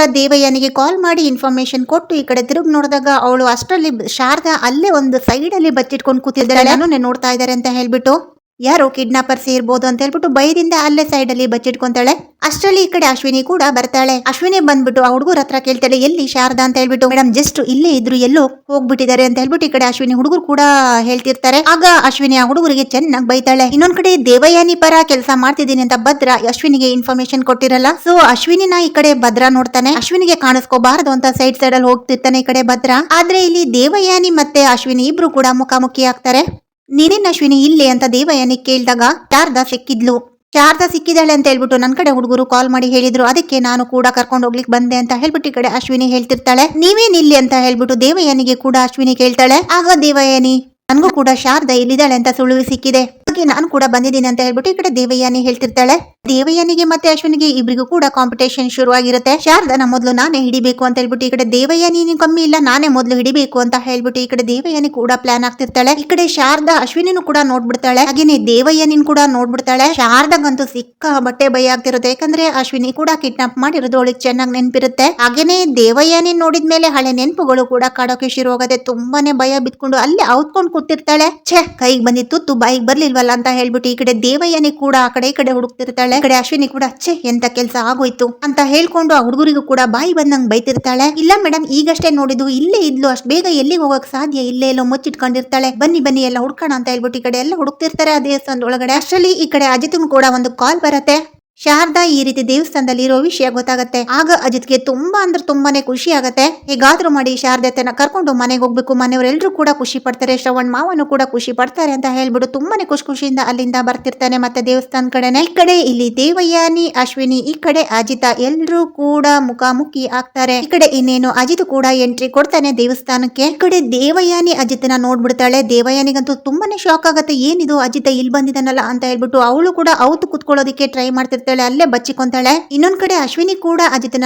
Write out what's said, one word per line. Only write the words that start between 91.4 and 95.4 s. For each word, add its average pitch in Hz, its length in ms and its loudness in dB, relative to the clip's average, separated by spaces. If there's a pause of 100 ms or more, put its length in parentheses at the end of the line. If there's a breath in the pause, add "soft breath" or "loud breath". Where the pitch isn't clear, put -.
ಮೇಡಮ್, 320 220 -2
ಈಗಷ್ಟೇ 311 440 0
ನೋಡಿದ್ದು, 269 400 0
ಇಲ್ಲೇ 330 380 0
ಇದ್ಲು, 269 200 -2
ಅಷ್ಟ್ 254 200 -4
ಬೇಗ 339 220 0
ಎಲ್ಲಿಗೆ 320 320 0
ಹೋಗಕ್ 269 240 -2
ಸಾಧ್ಯ, 277 340 -6
ಇಲ್ಲೇ 254 300 -2
ಎಲ್ಲೋ 262 140 -2
ಮುಚ್ಚಿಟ್ಕೊಂಡಿರ್ತಾಳೆ, 262 880 -2